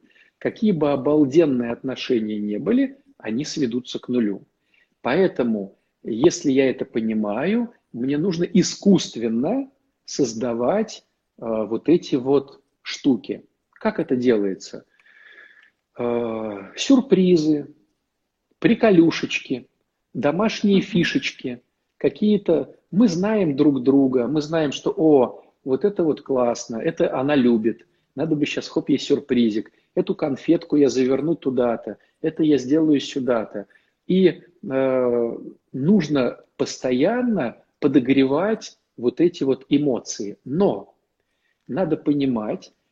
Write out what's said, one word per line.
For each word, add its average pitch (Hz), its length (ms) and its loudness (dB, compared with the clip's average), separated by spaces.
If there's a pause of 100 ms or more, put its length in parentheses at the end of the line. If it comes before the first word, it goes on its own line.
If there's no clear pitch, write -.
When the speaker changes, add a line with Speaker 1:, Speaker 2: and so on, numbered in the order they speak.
(400)
Speaker 1:
Какие - 320 -2
бы 151 200 0
обалденные 139 800 2
отношения 117 680 -4
не 104 200 -4
были – 262 380 0 (200)
они 113 280 -6
сведутся 123 540 -6
к - 100 -12
нулю. 110 340 -2 (580)
Поэтому, 123 760 -2 (260)
если 139 480 0
я 131 180 4
это - 160 -4
понимаю, 117 880 -2 (200)
мне 131 240 -4
нужно 170 280 -2
искусственно 165 1200 0 (360)
создавать, 123 1000 -4 (340)
э, 120 60 -12
вот 110 440 -4
эти 170 260 2
вот 135 460 -2 (220)
штуки. - 600 -2 (300)
Как - 260 -4
это 156 160 -2
делается? 107 720 -2 (1120)
Э, 113 800 -6
сюрпризы, 180 960 2 (840)
приколюшечки, 165 1080 2 (460)
домашние 190 640 0
Speaker 2:
Мгм. 160 100 0
Speaker 1:
фишечки, - 760 -4 (360)
какие-то... 190 800 0 (160)
Мы 214 160 4
знаем 185 480 0
друг 139 280 2
друга, 131 440 4
мы 151 140 -2
знаем, 151 300 -2
что, - 240 -6
о, 143 480 2 (220)
вот 131 200 -2
это 202 180 -2
вот 147 180 -2
классно, 120 560 -2
это 165 420 -2
она 143 160 0
любит, 117 500 0 (300)
надо 156 200 -2
бы 147 100 -2
щас, - 220 -6
хоп, - 220 -6
ей 135 100 0
сюрпризик – 117 720 0 (240)
эту 185 200 -2
конфетку 151 640 -2
я 139 120 6
заверну 131 460 0
туда-то, 120 640 -2 (240)
это 160 220 -2
я 151 140 4
сделаю 147 420 2
сюда-то. 120 680 -4 (400)
И, 180 340 4 (280)
э, 127 680 0 (360)
нужно 147 640 0 (180)
постоянно 151 1000 -2 (220)
подогревать 139 960 0 (200)
вот 120 240 -2
эти 170 220 0
вот 131 260 -2
эмоции. 120 760 -2
Но 131 500 -2 (720)
надо 156 300 -2
понимать, 135 760 -2 (180)